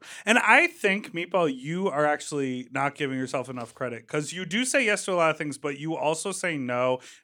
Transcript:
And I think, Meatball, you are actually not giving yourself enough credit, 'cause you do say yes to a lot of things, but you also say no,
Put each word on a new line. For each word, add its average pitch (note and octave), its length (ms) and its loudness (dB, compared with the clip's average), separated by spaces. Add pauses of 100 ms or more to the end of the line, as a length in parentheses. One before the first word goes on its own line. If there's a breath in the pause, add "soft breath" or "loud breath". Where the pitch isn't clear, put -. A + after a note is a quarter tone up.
(240 loud breath)
And A3+ 140 4
I C4+ 300 6
think, G#3 460 -2
Meatball, E3+ 380 2
you D#3+ 360 -4
are D3+ 180 2
actually C#3 640 -2
not C#3 220 0
giving C#3 240 -2
yourself C3 320 -4
enough B2 240 -10
credit, A#2 340 -8
'cause D3+ 260 -4
you F#3 120 -8
do G3+ 200 0
say C4+ 200 2
yes G#3 200 2
to G3 80 0
a - 20 2
lot E3 160 4
of D#3 60 -4
things, D3 200 -6
but C#3+ 220 -6
you D#3 160 -4
also D#3 360 0
say F3 280 -2
no, B2+ 400 0 (240 loud breath)